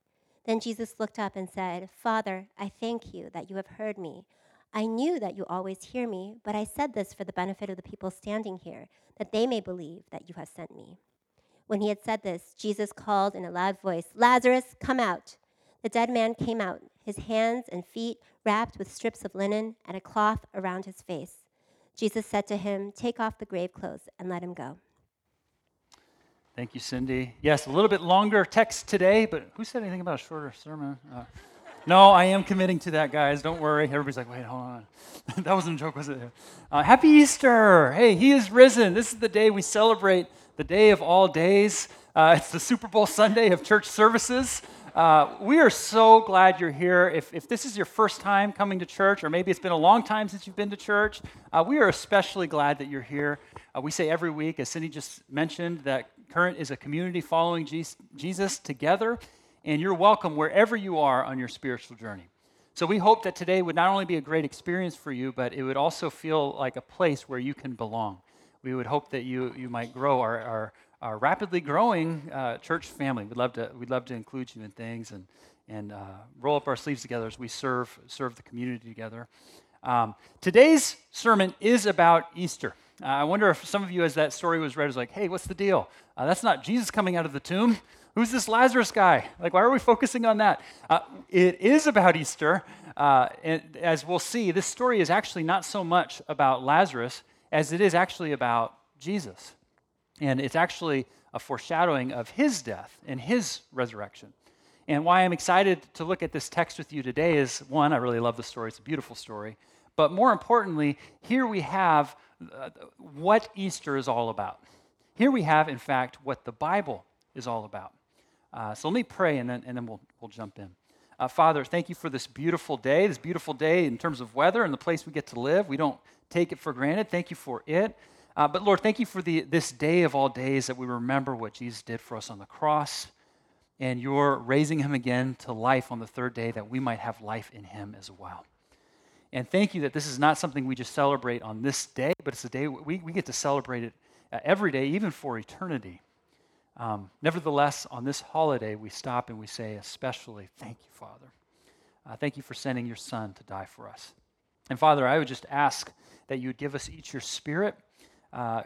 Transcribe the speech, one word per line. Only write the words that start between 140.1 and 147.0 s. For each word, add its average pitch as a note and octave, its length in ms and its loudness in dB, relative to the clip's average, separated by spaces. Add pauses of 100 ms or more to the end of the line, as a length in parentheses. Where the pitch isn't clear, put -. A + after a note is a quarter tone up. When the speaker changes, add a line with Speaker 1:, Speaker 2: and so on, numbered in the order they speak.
Speaker 2:
not D3 180 4
something C#3 300 -6
we C3 80 -4
just A#2+ 200 -10
celebrate B2+ 480 0
on A2 200 -10
this C3+ 240 -4
day, C#3 260 -4 (120)
but C#3 100 -6
it's - 100 -16
a B2 40 -12
day C3+ 180 -6
we, D3+ 320 -8
we E3 140 -14
get F#3 140 -4
to C3 60 -12
celebrate B2+ 520 -4
it, A2+ 80 -12 (400)
uh, - 120 -8
every F#3+ 280 2
day, C3+ 140 -2
even F#3 260 -2
for A#2+ 260 -10
eternity. A2 640 -12 (760)
Um, G#2 340 -10 (120)